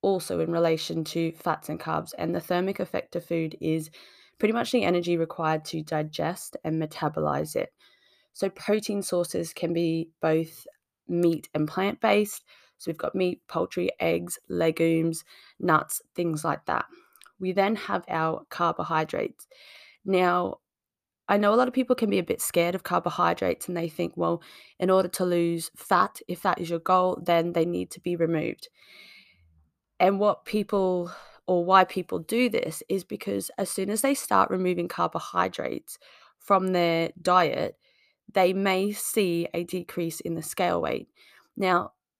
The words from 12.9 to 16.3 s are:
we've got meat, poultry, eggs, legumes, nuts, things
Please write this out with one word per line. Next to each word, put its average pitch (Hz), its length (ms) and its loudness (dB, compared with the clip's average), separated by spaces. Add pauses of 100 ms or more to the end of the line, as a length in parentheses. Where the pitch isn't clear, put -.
we've 160 80 -6
got - 180 -4
meat, 180 320 0
poultry, 180 500 -2
eggs, 170 400 -2 (100)
legumes, 165 760 2 (340)
nuts, - 420 0 (140)
things 160 300 -2